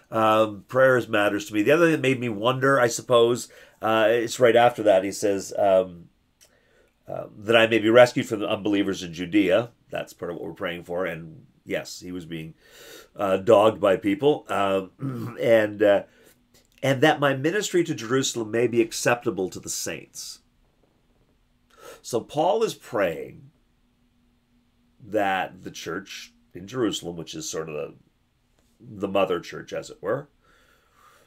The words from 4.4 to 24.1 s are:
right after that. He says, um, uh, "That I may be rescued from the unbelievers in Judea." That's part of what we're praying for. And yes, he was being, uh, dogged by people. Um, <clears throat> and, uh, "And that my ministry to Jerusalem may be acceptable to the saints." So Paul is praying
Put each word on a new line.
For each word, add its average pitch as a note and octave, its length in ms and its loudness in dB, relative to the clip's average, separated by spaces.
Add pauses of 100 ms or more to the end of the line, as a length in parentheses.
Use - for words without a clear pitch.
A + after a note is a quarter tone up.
right A#2 160 6
after A#2+ 280 4
that. F#2+ 200 4
He G2 80 -4
says, G2 460 -2
um, F#2 500 2 (1000)
uh, F#2 200 -10 (100)
"That G#2+ 200 0
I A2+ 100 6
may A2+ 120 0
be G#2+ 120 2
rescued A#2+ 360 6
from G#2+ 140 -4
the G#2 80 -4
unbelievers G2+ 540 -2
in E2+ 100 -10
Judea." F#2 580 2 (200)
That's - 220 -10
part F2 180 -10
of E2 60 -10
what - 80 -12
we're E2+ 100 -12
praying F2 300 -8
for. F2 200 -6
And E2 420 -10 (180)
yes, - 360 -8
he F2+ 120 -14
was F2+ 120 -10
being, D#2+ 300 -12 (640)
uh, F#2+ 220 0
dogged G#2 420 4
by G2 160 4
people. G#2+ 520 0
Um, G2+ 880 -4
<clears throat> - 20 -12
and, G#2+ 420 2
uh, G2+ 200 4 (800)
"And C3 200 0
that C#3+ 180 2
my C#3 140 2
ministry E3+ 500 -2
to D#3+ 100 -4
Jerusalem A#2 560 -4
may A#2 160 0
be A#2 140 2
acceptable A2 680 -2
to F#2+ 100 -14
the - 80 -16
saints." - 720 -12 (1600)
So A2+ 180 -6
Paul F3+ 420 -2
is F3+ 120 -2
praying D#2 760 -6 (1600)